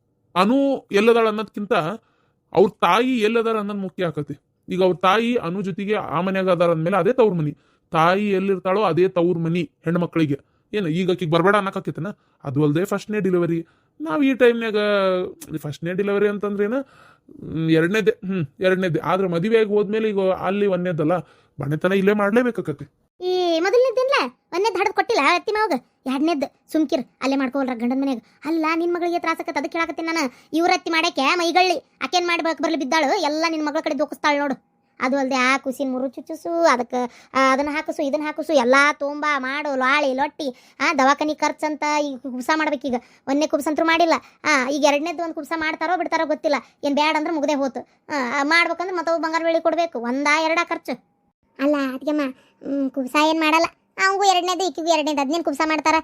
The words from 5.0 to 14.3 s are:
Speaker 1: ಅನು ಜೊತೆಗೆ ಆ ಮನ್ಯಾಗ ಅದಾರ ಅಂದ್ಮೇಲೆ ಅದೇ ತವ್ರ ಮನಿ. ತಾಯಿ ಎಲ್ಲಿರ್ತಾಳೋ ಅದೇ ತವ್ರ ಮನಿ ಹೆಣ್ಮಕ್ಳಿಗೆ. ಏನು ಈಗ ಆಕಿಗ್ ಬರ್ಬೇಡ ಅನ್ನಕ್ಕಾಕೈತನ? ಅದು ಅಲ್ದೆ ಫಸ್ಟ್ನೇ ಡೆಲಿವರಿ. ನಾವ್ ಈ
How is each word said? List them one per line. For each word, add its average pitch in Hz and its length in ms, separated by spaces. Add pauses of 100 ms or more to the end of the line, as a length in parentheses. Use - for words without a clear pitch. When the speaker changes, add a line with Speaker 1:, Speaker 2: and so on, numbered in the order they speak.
Speaker 1:
ಅನು 180 260
ಜೊತೆಗೆ 196 340
ಆ 165 260
ಮನ್ಯಾಗ 190 300
ಅದಾರ 175 200
ಅಂದ್ಮೇಲೆ 165 260
ಅದೇ 185 160
ತವ್ರ 220 200
ಮನಿ. 156 240 (340)
ತಾಯಿ 185 400
ಎಲ್ಲಿರ್ತಾಳೋ 190 500
ಅದೇ 180 280
ತವ್ರ 175 280
ಮನಿ 165 340 (140)
ಹೆಣ್ಮಕ್ಳಿಗೆ. 165 540 (340)
ಏನು 202 140
ಈಗ 170 240
ಆಕಿಗ್ 175 200
ಬರ್ಬೇಡ 170 240
ಅನ್ನಕ್ಕಾಕೈತನ? 190 520 (360)
ಅದು 143 200
ಅಲ್ದೆ 151 220
ಫಸ್ಟ್ನೇ 208 340
ಡೆಲಿವರಿ. 175 460 (360)
ನಾವ್ 311 220
ಈ 269 100